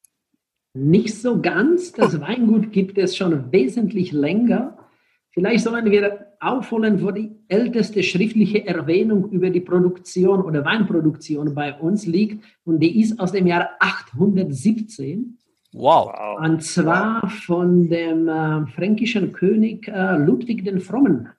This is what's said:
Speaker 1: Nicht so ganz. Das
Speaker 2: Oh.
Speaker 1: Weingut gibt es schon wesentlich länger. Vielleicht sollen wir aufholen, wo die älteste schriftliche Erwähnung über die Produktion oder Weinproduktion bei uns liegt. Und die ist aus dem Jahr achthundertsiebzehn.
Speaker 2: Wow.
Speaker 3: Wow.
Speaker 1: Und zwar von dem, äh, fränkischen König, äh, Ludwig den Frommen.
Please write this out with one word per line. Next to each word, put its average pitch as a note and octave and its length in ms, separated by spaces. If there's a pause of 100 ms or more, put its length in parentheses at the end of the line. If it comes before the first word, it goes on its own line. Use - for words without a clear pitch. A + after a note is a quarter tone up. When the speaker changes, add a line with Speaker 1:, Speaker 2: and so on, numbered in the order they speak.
(720)
Speaker 1:
Nicht F3 480
so A#3 200
ganz. G3+ 500
Das - 240
Speaker 2:
Oh. D3 60
Speaker 1:
Weingut A3 500
gibt F#3+ 260
es F#3 200
schon D#3 340
wesentlich G3+ 600
länger. G3+ 640 (540)
Vielleicht G#3 340
sollen A3+ 260
wir G3+ 360 (120)
aufholen, A3 640
wo G3 80
die G#3+ 240 (140)
älteste G#3 540
schriftliche G#3 600
Erwähnung F3+ 680
über F3+ 180
die F3 100
Produktion F3+ 840
oder D#3 220
Weinproduktion D#3 920
bei C#3+ 200
uns F3 320
liegt. G3+ 400 (180)
Und D#3+ 160
die F3 220
ist A3 180
aus F3+ 140
dem F#3+ 140
Jahr F3 240 (100)
achthundertsiebzehn. F#3 1600 (360)
Speaker 2:
Wow. B2+ 400
Speaker 3:
Wow. G#2 260
Speaker 1:
Und D#3+ 240
zwar F#3+ 680
von F3 600
dem, E3 400
äh, D#3 380
fränkischen G#3 640
König, G#3+ 560
äh, F#3+ 260
Ludwig F#3 480
den F#3+ 160
Frommen. F#3+ 480 (120)